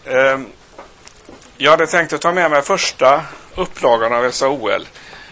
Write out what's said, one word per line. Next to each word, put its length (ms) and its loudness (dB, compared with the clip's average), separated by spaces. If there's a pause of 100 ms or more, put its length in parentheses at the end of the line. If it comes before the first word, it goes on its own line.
Ehm, 420 0 (1080)
jag 140 2
hade 160 2
tänkt 260 -2
att 80 -6
ta 100 0
med 200 0
mig 100 2
första 640 2 (300)
upplagan 580 0
av 120 0
S 160 -4
A 60 2
O 220 -4
L. 180 -2 (440)